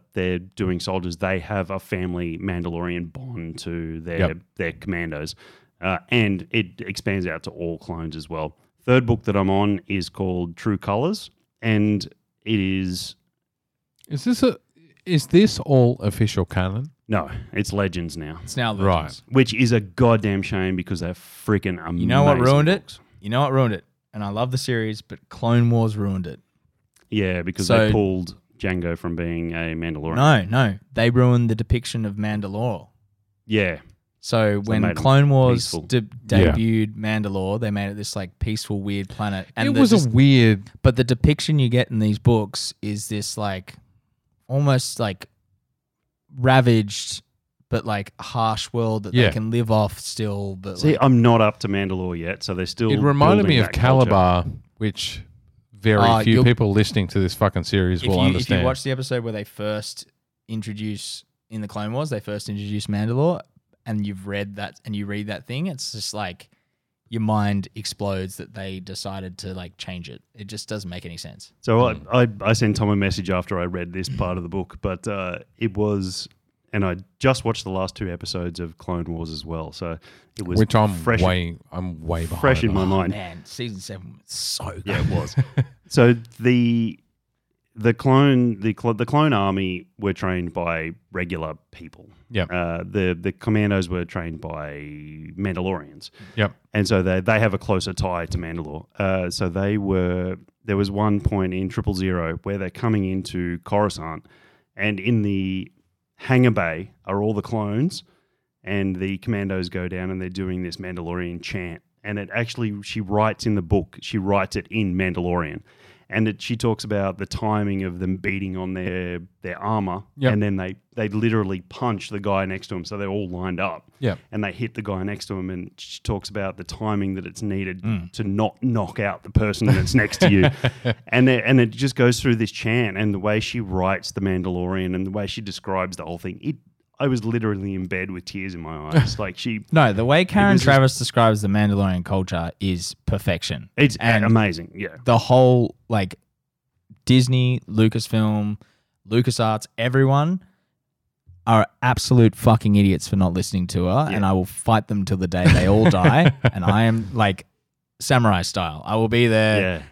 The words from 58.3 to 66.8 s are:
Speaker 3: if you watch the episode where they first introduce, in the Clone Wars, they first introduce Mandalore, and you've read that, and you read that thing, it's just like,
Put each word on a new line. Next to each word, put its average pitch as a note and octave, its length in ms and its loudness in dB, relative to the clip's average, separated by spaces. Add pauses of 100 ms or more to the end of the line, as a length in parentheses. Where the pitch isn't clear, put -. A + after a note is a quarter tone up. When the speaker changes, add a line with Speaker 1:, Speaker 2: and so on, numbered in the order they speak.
Speaker 3:
if B2 40 2
you B2 40 2
watch C3 160 -2
the C#3 80 -4
episode B2+ 320 -4
where A2+ 100 -6
they G#2 120 -6
first G#2 600 -8 (420)
introduce, G#2+ 760 -8 (240)
in A2 120 -10
the G#2 80 -8
Clone G#2+ 240 -6
Wars, C#3+ 180 -4
they A2+ 100 -4
first G#2 280 -10
introduce G#2 400 -6
Mandalore, A#2+ 520 0 (460)
and G#2+ 200 -4
you've G2 200 -10
read G2+ 300 -6
that, G2+ 280 -12
and A2 120 -8
you G2+ 100 -6
read G#2 220 -6
that G2 180 -10
thing, C#3+ 220 -6
it's C#3 240 -10
just G#2+ 200 -10
like, F#2+ 360 -8 (600)